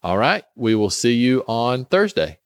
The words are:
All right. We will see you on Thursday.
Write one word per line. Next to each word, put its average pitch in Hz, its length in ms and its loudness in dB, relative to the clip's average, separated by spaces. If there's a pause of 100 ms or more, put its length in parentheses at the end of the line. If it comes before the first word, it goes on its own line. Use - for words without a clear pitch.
All 90 140 -2
right. 175 280 0 (100)
We 113 200 0
will 104 140 0
see 120 260 0
you 123 320 2
on 120 380 -2
Thursday. 180 600 -2